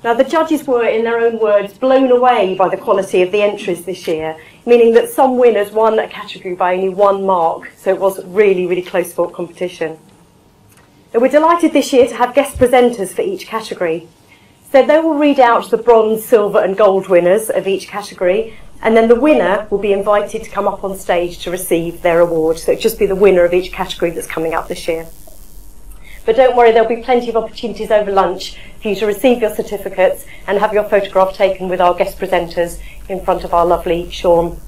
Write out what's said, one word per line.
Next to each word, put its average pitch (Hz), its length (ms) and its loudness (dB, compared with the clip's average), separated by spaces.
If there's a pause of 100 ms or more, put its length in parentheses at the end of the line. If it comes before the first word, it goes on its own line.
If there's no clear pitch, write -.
Now, 233 120 0
the 262 80 2
judges 320 420 0
were, 240 220 0
in 226 160 0
their 233 160 -2
own 233 180 0
words, 208 400 0
blown 262 320 2
away 240 460 2
by 185 140 2
the 190 80 -4
quality 202 440 0
of 180 100 0
the 208 120 0
entries 202 420 -4
this 180 220 -10
year, 160 280 -4 (300)
meaning 233 300 6
that 233 140 4
some 254 280 2
winners 208 340 2
won 220 280 2
a - 80 -4
category - 480 -12
by 180 180 0
only 190 160 -2
one 196 340 2
mark, 170 540 -2
so 190 160 -2
it 170 60 -4
was 185 260 -2
really, 185 400 2
really 180 160 -2
close 175 320 -6
fought 175 200 -4
competition. 165 680 -8 (1120)
Now, 226 80 2
we're 254 80 2
delighted 320 420 2
this 277 220 0
year 262 120 6
to 254 100 -8
have 247 200 -2
guest 277 220 0
presenters 240 560 2
for - 80 -4
each - 260 -6
category. 180 600 -6 (640)
So 262 140 6
they 294 140 4
will 320 140 0
read 285 260 2
out 233 320 4
the 226 60 0
bronze, 220 480 2
silver 208 340 2
and 190 160 0
gold 190 320 2
winners 180 420 2
of 185 160 -4
each 196 220 -4
category, 202 720 -4 (240)
and 226 140 2
then 226 120 4
the 233 120 6
winner 214 500 2
will 202 80 -2
be 202 160 0
invited 208 500 -2
to - 60 -18
come 202 180 -4
up 196 160 -6
on 190 140 -6
stage 175 420 -4
to - 100 -10
receive 170 520 -4
their 170 180 2
award. 165 400 0
So - 140 -2
it'll - 80 -4
just 220 180 -2
be 208 60 2
the 190 100 0
winner 185 300 4
of 175 80 0
each 180 180 -2
category - 400 -6
that's 160 160 -10
coming 165 260 -6
up - 140 -4
this - 180 -10
year. 165 220 -6 (1160)
But 226 100 2
don't 247 220 4
worry, 233 160 6
there'll 226 160 2
be 233 120 -4
plenty 240 280 -2
of 220 80 -2
opportunities 214 520 -8
over 208 220 0
lunch 185 460 -2 (240)
for 220 80 -4
you 196 60 0
to 214 100 -4
receive 233 340 2
your 214 160 -2
certificates - 720 -2 (200)
and 196 140 -2
have 214 140 0
your 208 100 0
photograph 196 500 0
taken 190 360 -2
with 180 100 -4
our 175 160 4
guest 190 240 -6
presenters 175 600 -4 (260)
in 185 160 -8
front 180 220 -2
of 170 80 -6
our 170 120 2
lovely 175 460 -2
Sean 170 560 0